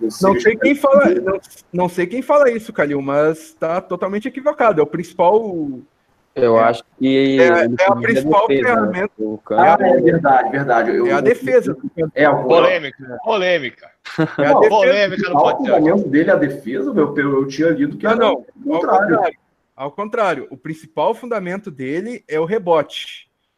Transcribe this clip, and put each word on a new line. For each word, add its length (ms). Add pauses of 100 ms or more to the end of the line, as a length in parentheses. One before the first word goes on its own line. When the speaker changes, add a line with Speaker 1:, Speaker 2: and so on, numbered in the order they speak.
Speaker 1:
consiga 320
Speaker 2:
não 80
sei 160
quem 160
Speaker 1:
extrair 220
Speaker 2:
fala, 120
Speaker 1:
dele. 140
Speaker 2:
não, 200 (300)
não 180
sei 180
quem 160
fala 280
isso, 220
Calil, 300
mas 500
tá 300
totalmente 460
equivocado. 520
É 40
o 20
principal 560 (920)
Speaker 3:
Eu 240
Speaker 2:
É. 60
Speaker 3:
acho 180 (160)
que 420
Speaker 2:
É, 240
Speaker 3:
ele 140
Speaker 2:
é 80
a 80
Speaker 3:
devia 20
Speaker 2:
principal 520
Speaker 3:
defesa, 140
né? 120
Speaker 2:
ferramenta. 440
Speaker 3:
O 160 (160)
Speaker 1:
Ah, 260
Speaker 3:
Kanter 100
Speaker 1:
é 140
verdade, 500
verdade. 460
Eu, 100
Speaker 2:
É 60
a 40
Speaker 1:
eu, 60
Speaker 2:
defesa. 540 (380)
Speaker 1:
é, 160
o 140
Speaker 4:
Polêmica, 800
polêmica. 680 (480)
Speaker 2:
É 80
a 60
Speaker 1:
Não, 80
Speaker 2:
defesa. 80
Speaker 4:
Polêmica 640
no 60
Speaker 1:
o 60
Speaker 4:
podcast. 380
Speaker 1:
fundamento 280
dele, 220
a 60
defesa, 580
meu, 220
eu, 240
eu 60
tinha 240
lido 280
que 60
Speaker 2:
Não, 80
Speaker 1:
era 80
Speaker 2:
não, 140
Speaker 1:
o 400
Speaker 2:
ao 60
Speaker 1:
contrário. 360
Speaker 2:
contrário. 220 (360)
Ao 160
contrário, 600
o 60
principal 580
fundamento 560
dele 580
é 120
o 40
rebote. 840 (300)